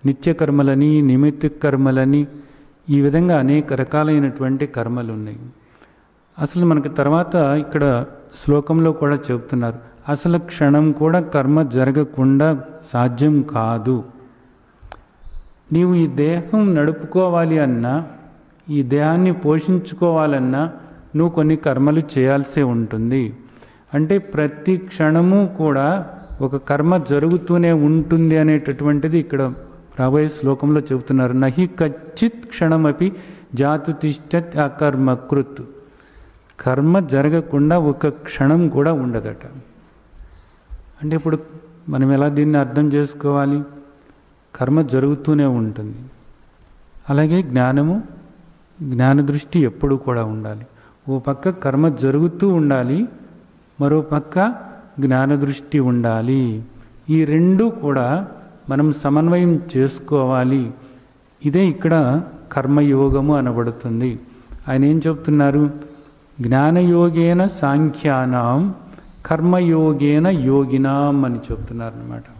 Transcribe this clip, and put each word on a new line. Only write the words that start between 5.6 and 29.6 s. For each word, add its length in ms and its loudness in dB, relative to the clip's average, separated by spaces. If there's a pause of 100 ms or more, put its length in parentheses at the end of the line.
అసలు 280 0
మనకి 220 2
తర్వాత 460 0
ఇక్కడ 720 0 (400)
శ్లోకంలో 480 2
కూడా 260 0 (120)
చెప్తున్నారు, 440 -4 (340)
అసలు 300 0
క్షణం 540 2
కూడా 280 2
కర్మ 420 2
జరగకుండా 1000 2 (280)
సాధ్యం 500 2
కాదు. 600 -2 (1700)
నీవు 220 2
ఈ 120 2
దేహం 680 0
నడుపుకోవాలి 840 0
అన్నా, 460 0 (640)
ఈ 120 0
దేహాన్ని 500 2
పోషించుకోవాలన్నా 1400 0 (460)
నువ్వు 180 0
కొన్ని 220 2
కర్మలు 460 2 (160)
చేయాల్సి 440 0
ఉంటుంది. 720 -2 (580)
అంటే 240 2
ప్రతి 580 -2
క్షణము 840 2
కూడా 500 0 (340)
ఒక 140 -2
కర్మ 400 0
జరుగుతూనే 760 2
ఉంటుంది 680 2
అనేటటువంటిది 800 0
ఇక్కడ 340 -2 (480)